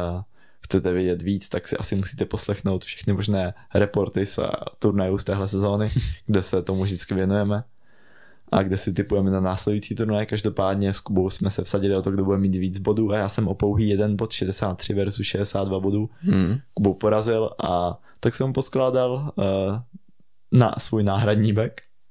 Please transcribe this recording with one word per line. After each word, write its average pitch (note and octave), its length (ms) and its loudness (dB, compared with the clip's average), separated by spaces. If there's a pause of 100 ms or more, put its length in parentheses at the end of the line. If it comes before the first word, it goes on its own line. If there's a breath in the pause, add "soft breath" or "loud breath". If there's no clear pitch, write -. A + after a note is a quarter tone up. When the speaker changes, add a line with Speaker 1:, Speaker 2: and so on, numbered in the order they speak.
(600 soft breath)
Speaker 1:
chcete F#2 300 0
vědět F2+ 300 0
víc, F#2+ 280 -2
tak - 180 -6
si - 100 -4
asi - 180 -4
musíte G2 300 -2
poslechnout G2 600 -2
všechny - 280 -2
možné G2 400 0 (220 soft breath)
reporty G2+ 500 0
z, - 120 -4
eh, - 100 0 (320)
turnajů G2 380 2
z G2 60 -4
téhle G2 240 -2
sezóny, G2+ 440 0 (180)
<laughs> - 160 -8
kde G#2 180 2
se F#2 180 -2
tomu F#2+ 220 0
vždycky G2 300 -4
věnujeme G2+ 500 0 (880 soft breath)
a G2 120 4
kde F#2+ 140 0
si F#2 160 -2
tipujeme G2 380 2
na F#2+ 80 2
následující F#2+ 560 -2
turnaj. G#2+ 300 0
Každopádně G2 680 0
s - 60 -6
Kubou F#2+ 300 0
jsme - 220 -2
se - 120 -2
vsadili G2 320 0
o F#2+ 60 2
to, G2 100 0
kdo G2 140 0
bude G2 120 2
mít G2 180 2
víc F#2 240 -2
bodů, G#2 320 2
a G#2 60 0
já G2 120 0
jsem G#2+ 180 0
o F#2+ 80 -2
pouhý G#2 340 2
jeden G#2 260 2
bod, A2 160 -2
šedesát F#2+ 420 -2
tři - 200 -4
versus G2 340 -2
šedesát G2 400 -2
dva F#2+ 120 -2
bodů, G2+ 300 0 (120)
Speaker 2:
Hmm. G2+ 360 2 (160)
Speaker 1:
Kubu G2+ 200 2
porazil, A2 560 2 (140)
a F2 340 0 (220 soft breath)
tak A#2+ 160 0
jsem C3 180 -2
poskládal, B2+ 840 0
eh, G2 420 0 (680)
na A#2+ 260 6
svůj A2 260 0
náhradní G#2 500 2
back. A2 280 -2 (300)